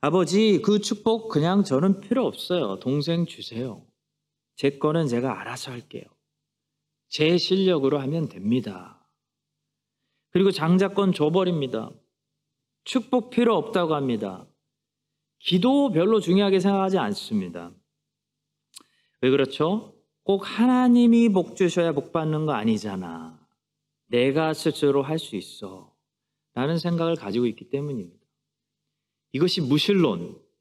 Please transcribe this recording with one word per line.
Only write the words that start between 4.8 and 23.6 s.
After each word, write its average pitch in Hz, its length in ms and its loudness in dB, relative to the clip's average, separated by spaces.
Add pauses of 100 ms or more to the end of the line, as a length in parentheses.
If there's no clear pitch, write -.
제가 120 340 -4
알아서 123 300 -12
할게요. - 320 -16 (1040)
제 165 300 2
실력으로 165 640 2
하면 143 280 -4
됩니다." 98 800 -6 (1200)
그리고 196 200 4
장자권 185 640 2
줘버립니다. 151 800 0 (920)
축복 - 480 -2
필요 233 260 2
없다고 160 380 0
합니다. 107 540 -4 (920)
기도 254 540 2
별로 190 260 2
중요하게 196 400 2
생각하지 190 400 0
않습니다. 95 760 -6 (1500)
왜 131 100 2
그렇죠? 151 640 0 (280)
"꼭 196 220 0
하나님이 240 840 4
복 185 260 0
주셔야 170 360 2
복 139 200 -4
받는 156 340 -2
거 151 60 0
아니잖아. 95 840 -4 (680)